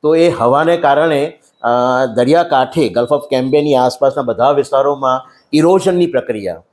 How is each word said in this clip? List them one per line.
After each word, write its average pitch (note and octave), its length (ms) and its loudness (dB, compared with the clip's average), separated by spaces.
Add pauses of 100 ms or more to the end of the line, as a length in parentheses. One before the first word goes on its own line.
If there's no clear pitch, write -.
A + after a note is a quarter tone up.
તો D3+ 140 2
એ E3+ 140 4
હવાને D#3 480 2
કારણે, D3+ 600 0 (220)
અ, - 60 -2 (480)
દરિયાકાંઠે C#3 720 0
Gulf A#2+ 240 -2
of C#3 260 -2
Cambay-ની D3 360 0
આસપાસના C3 480 0
બધા A#2+ 300 0
વિસ્તારોમાં C3+ 720 -2 (320)
ઇરોઝનની F3 540 2
પ્રક્રિયા G#2 540 -6 (120)